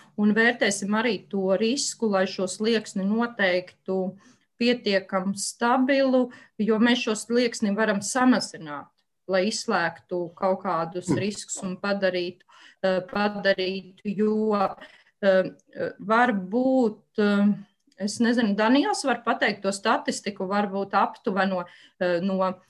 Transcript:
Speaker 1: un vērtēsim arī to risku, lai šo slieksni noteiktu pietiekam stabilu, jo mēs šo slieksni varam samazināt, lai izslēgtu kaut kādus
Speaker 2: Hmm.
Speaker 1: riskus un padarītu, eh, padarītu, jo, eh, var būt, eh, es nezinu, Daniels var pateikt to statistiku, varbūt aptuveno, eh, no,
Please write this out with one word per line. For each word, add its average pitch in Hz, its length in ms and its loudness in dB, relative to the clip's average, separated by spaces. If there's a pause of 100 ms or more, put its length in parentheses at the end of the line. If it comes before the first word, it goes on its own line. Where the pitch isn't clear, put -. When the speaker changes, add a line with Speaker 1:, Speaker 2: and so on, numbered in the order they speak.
(180)
Speaker 1:
un 208 160 4
vērtēsim 226 600 2
arī 226 200 0 (140)
to 190 280 0
risku, 226 540 -2
lai 190 160 2
šo 196 240 -4
slieksni 214 560 -2
noteiktu 196 920 -2 (640)
pietiekam 196 720 0
stabilu, 254 960 2 (280)
jo 220 200 2
mēs 240 280 2
šo 220 100 0
slieksni 233 580 -2
varam 208 280 0
samazināt, 175 880 0 (380)
lai 185 200 2
izslēgtu 180 760 -4 (100)
kaut 190 280 -2
kādus 175 460 -4
Speaker 2:
Hmm. 151 100 2
Speaker 1:
riskus - 440 -6
un 190 140 -6
padarītu, 185 680 -2 (400)
eh, 185 180 2
padarītu, 190 1040 -2
jo, 214 500 0 (680)
eh, 190 300 4 (460)
var 233 340 2
būt, 226 680 0 (160)
eh, 202 360 4 (440)
es 208 200 -4
nezinu, 233 380 2
Daniels 285 480 2
var 240 200 -2
pateikt 233 380 -2
to 196 100 0
statistiku, 214 720 -2
varbūt 196 460 -2
aptuveno, 196 720 0 (360)
eh, 180 200 2
no, 190 340 0 (160)